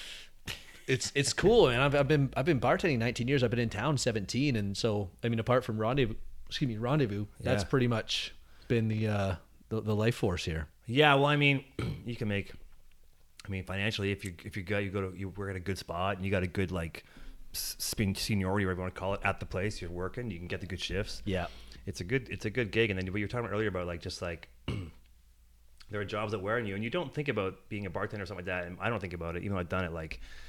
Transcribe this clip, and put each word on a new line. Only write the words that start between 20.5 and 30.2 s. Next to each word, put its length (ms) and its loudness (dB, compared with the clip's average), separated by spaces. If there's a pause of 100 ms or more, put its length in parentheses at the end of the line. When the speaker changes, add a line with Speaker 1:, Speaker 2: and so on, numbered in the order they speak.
Speaker 2:
the 60 -8
good 140 -6
shifts. 440 -4
Speaker 1:
Yeah. 220 0 (400)
Speaker 2:
It's 140 -6
a 40 -6
good, 260 -2
it's 160 -6
a 40 -4
good 220 -2
gig. 180 4
And 80 -2
then 140 -2
what 60 -2
you 80 -2
were 20 -4
talking 160 -4
about 100 -4
earlier 140 0
about, 180 -2
like, 160 -6
just, 200 -8
like, 260 -6 (100)
<clears throat> 1300 -14
there 100 -4
are 40 -4
jobs 280 -4
that 80 -2
wear 160 0
on 100 -2
you, 80 -4
and 80 -4
you 80 -4
don't 240 -4
think 140 -4
about 400 -2
being 180 -6
a 40 -6
bartender 340 -4
or 20 -6
something 180 -10
like 180 -2
that. 40 -8
And 140 -10
I 100 0
don't 80 0
think 160 -6
about 220 -4
it, 80 -6
even 100 -4
though 60 0
I've 80 -4
done 160 0
it, 80 -4
like, 280 -8 (280)